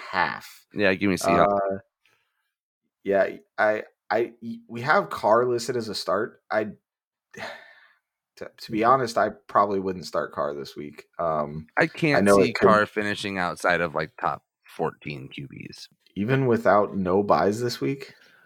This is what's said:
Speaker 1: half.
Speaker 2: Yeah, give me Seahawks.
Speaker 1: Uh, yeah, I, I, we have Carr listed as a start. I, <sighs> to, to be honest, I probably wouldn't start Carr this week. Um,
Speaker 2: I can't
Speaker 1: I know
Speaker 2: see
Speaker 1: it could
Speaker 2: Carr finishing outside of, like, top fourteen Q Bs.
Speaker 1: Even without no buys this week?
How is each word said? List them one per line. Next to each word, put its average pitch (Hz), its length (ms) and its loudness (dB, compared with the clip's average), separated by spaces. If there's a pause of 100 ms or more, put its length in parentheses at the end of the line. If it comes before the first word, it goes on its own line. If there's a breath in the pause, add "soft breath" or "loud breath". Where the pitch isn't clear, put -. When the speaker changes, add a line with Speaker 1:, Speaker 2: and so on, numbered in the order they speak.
(100)
Speaker 1:
half. 76 640 -4
Speaker 2:
Yeah, 98 200 4
give 98 140 0
me 90 80 2
Seahawks. 95 380 4
Speaker 1:
Uh, 98 240 -2 (1300)
yeah, 95 220 4 (300)
I, 107 280 2 (260)
I, 117 220 0 (360)
we 117 140 -10
have 165 280 2
Carr 113 360 4
listed 123 300 -2
as 113 120 -4
a 98 60 -6
start. 98 560 -4
I, 107 180 -2 (680)
<sighs> - 1000 -20
to, - 200 -14
to - 160 -14
be 110 120 0
honest, 127 320 2
I 107 140 2 (160)
probably 101 340 2
wouldn't 90 260 -6
start - 260 -4
Carr 73 220 -4
this 69 220 -12
week. 71 280 -14 (140)
Um, 78 480 -4 (120)
Speaker 2:
I 170 80 4
can't 151 320 -2
Speaker 1:
I - 20 2
know 101 220 4
Speaker 2:
see 85 80 2
Speaker 1:
it 104 60 -8
could - 120 2
Speaker 2:
Carr 107 180 4
finishing 104 520 -6
outside 87 420 0
of, 82 140 -2
like, 78 160 -4 (100)
top 73 220 -4 (220)
fourteen - 640 -8
Q 69 200 -14
Bs. - 400 -18 (260)
Speaker 1:
Even 131 320 0
without 104 500 2
no 92 260 2
buys 101 380 2
this 120 200 -4
week? 139 340 -6 (320 soft breath)